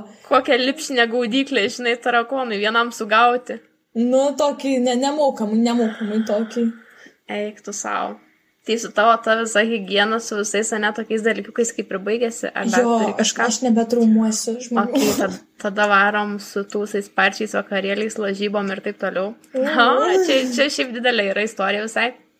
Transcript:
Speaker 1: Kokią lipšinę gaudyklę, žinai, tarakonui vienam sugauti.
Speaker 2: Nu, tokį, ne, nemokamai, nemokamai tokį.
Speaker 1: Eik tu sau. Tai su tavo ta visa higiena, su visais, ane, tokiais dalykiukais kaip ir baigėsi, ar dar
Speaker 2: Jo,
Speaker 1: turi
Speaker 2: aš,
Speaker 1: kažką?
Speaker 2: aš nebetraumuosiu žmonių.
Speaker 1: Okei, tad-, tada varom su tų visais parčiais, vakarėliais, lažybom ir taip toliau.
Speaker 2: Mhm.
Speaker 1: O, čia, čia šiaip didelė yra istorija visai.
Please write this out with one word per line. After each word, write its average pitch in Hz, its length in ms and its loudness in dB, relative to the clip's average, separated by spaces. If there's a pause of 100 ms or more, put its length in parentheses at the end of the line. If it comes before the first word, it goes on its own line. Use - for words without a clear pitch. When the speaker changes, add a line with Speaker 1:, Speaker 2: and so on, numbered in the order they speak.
(220)
Speaker 1:
Kokią 269 340 2
lipšinę 254 500 0
gaudyklę, 240 600 0
žinai, 240 300 -2
tarakonui 240 640 0
vienam 226 320 0
sugauti. 226 720 2 (360)
Speaker 2:
Nu, 262 360 2
tokį, 277 460 0
ne, 247 180 2
nemokamai, 262 600 0
nemokamai 226 640 0
tokį. 226 420 -2 (640)
Speaker 1:
Eik 208 340 -8
tu 202 120 -12
sau. 208 420 -6 (520)
Tai 220 80 0
su 220 140 -6
tavo 226 260 4
ta 226 200 0
visa 220 260 0
higiena, 214 580 0
su 226 180 -6
visais, 208 340 -2
ane, 214 200 -2
tokiais 220 300 -4
dalykiukais 220 500 -2
kaip - 180 -8
ir 196 100 -4
baigėsi, 226 480 -2
ar - 200 -4
dar 240 160 4
Speaker 2:
Jo, 233 80 2
Speaker 1:
turi 220 200 2
Speaker 2:
aš, - 60 -6
Speaker 1:
kažką? 220 280 0
Speaker 2:
aš 233 140 0
nebetraumuosiu 226 960 2
žmonių. 233 340 -2
Speaker 1:
Okei, - 220 2
tad-, 185 240 -2 (180)
tada 208 320 0
varom 208 500 2
su 202 260 -6
tų 208 200 -4
visais 202 260 -6
parčiais, 196 440 0
vakarėliais, 202 640 -4
lažybom 202 520 -2
ir 196 120 -6
taip 208 160 -8
toliau. 190 340 -4 (160)
Speaker 2:
Mhm. 269 320 -2
Speaker 1:
O, 262 300 4 (100)
čia, 302 260 2
čia 277 240 0
šiaip 262 240 -4
didelė 233 340 0
yra 202 180 -2
istorija 202 380 -2
visai. 220 240 -2 (320)